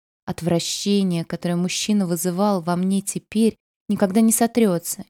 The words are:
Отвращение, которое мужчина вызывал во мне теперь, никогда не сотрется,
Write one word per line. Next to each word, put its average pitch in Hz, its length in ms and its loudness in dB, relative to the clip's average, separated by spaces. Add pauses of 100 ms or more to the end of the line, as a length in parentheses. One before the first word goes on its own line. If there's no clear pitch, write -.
(260)
Отвращение, 175 960 0
которое 175 320 -4
мужчина 185 500 0
вызывал 180 560 0
во 175 140 -2
мне 190 260 0
теперь, - 540 -2 (320)
никогда 202 320 2
не 226 140 4
сотрется, 226 760 0